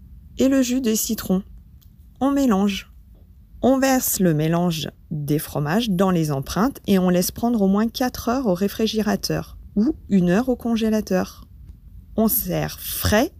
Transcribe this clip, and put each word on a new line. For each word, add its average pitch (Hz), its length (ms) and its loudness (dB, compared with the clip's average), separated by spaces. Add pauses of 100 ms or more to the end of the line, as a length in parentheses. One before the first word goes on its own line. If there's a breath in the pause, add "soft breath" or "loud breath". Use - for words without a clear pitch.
(380)
et 254 100 4
le 269 140 4
jus 247 180 0
des 220 160 0
citrons. 208 460 -2 (760)
On 269 100 0
mélange. 208 640 0 (680)
On 262 180 4
verse 262 420 0
le 170 140 4
mélange 160 540 0 (220)
des 151 300 -2
fromages 180 500 -2
dans 185 200 2
les 160 200 0
empreintes 170 560 -2
et 196 120 4
on 185 100 4
laisse 180 240 2
prendre 233 280 0
au 196 60 4
moins 208 220 2
quatre 247 400 -4
heures 254 180 -2
au 180 80 2
réfrigérateur 202 1040 -2 (160)
ou 240 220 2 (140)
une 175 200 4
heure 240 180 2
au 247 60 0
congélateur. 214 960 -2 (680)
On 220 120 4
sert 165 500 -2
frais. - 600 0